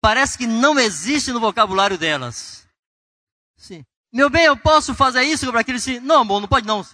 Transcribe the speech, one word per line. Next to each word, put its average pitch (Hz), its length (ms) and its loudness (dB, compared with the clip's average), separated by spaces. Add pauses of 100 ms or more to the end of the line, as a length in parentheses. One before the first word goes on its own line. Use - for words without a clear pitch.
Parece 247 380 0
que 247 80 -4
não 254 320 2
existe 247 540 -2
no 240 80 -4
vocabulário 196 580 0
delas. 143 680 -6 (880)
Sim. 165 280 -20 (280)
"Meu 277 180 2
bem, 330 140 2
eu 285 120 4
posso 302 380 2
fazer 254 280 0
isso 285 260 -2
ou 233 80 -2
aquilo?" 247 220 -2
Sim. 247 220 -6
"Não, 277 200 4
amor, 202 200 0
não 294 80 -10
pode 240 180 0
não." 208 280 -4